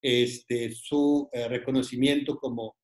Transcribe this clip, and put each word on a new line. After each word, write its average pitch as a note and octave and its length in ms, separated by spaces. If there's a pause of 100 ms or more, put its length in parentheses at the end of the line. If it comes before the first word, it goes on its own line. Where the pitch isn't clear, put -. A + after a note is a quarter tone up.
este, A#2+ 680
su, D3 600
eh, A#2+ 160
reconocimiento C3 880
como A#2 460